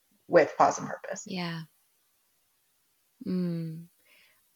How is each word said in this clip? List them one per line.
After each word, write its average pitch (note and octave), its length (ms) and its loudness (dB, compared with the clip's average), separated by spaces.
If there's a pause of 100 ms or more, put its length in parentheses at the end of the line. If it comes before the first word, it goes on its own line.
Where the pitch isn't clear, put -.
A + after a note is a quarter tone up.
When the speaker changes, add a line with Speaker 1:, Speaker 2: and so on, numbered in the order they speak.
(280)
Speaker 1:
with D#3+ 300 6
Pause C3 220 4
and D3+ 80 -8
Purpose. - 380 -12
Speaker 2:
Yeah. E3+ 360 -8 (1600)
Mm. E3+ 580 -4 (720)